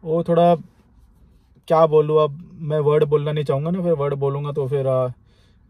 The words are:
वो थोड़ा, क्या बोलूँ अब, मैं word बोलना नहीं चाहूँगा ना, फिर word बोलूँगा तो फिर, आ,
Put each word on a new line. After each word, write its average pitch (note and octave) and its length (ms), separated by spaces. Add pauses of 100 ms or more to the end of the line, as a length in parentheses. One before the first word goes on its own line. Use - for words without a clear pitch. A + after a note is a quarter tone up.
वो E3 200
थोड़ा, E3+ 300 (1120)
क्या D#3+ 180
बोलूँ D#3 360
अब, D3 300
मैं D#3 260
word D3+ 260
बोलना D3 280
नहीं D3+ 120
चाहूँगा D3 260
ना, F3+ 120
फिर F3 100
word C#3+ 220
बोलूँगा C#3+ 380
तो C#3 160
फिर, C3+ 180
आ, C3 200 (640)